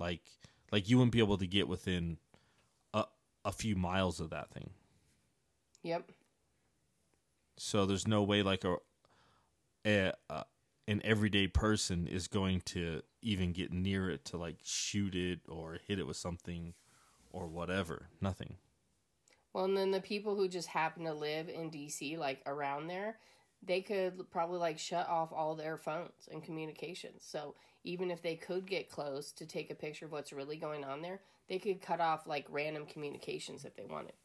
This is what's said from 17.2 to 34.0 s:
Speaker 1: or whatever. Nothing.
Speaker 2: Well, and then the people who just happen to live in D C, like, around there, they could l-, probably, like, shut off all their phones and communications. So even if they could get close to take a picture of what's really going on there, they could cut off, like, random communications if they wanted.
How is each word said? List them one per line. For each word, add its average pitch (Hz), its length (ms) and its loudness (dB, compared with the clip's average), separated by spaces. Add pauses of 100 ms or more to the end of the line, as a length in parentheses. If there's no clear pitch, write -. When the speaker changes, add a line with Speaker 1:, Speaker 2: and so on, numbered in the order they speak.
Speaker 1:
or 90 160 -6
whatever. 85 600 -2 (120)
Nothing. 95 360 -4 (960)
Speaker 2:
Well, 185 120 0
and 196 120 2
then 196 140 2
the 190 100 2
people 202 360 -2
who 196 120 2
just 180 200 -6
happen 160 360 0
to 160 100 -2
live 151 340 -2
in 165 220 -6
D 147 180 -10
C, 151 280 -6
like, 139 300 -2
around 143 400 -2
there, 202 320 -4 (440)
they 190 180 0
could 190 380 0
l-, 185 120 -10
probably, 175 280 -2
like, 165 200 0
shut 175 300 -2
off 160 240 2
all 156 220 0
their 160 220 -4
phones - 540 -6
and 156 120 -8
communications. 160 840 -8
So 147 260 -6 (300)
even 180 260 -2
if 170 120 -4
they 165 140 0
could 185 300 -4
get 180 240 -2
close 143 420 -6
to - 140 -12
take 160 240 -6
a 147 40 -8
picture 151 320 -8
of 151 60 -12
what's 147 200 -6
really 151 240 -6
going 151 280 -4
on 139 180 -4
there, 185 180 -6 (280)
they 185 100 0
could 190 240 0
cut 170 180 0
off, 160 260 2
like, 147 240 -2
random 151 360 -2
communications 143 760 -6
if 131 120 -14
they 104 80 -10
wanted. 76 280 -8 (120)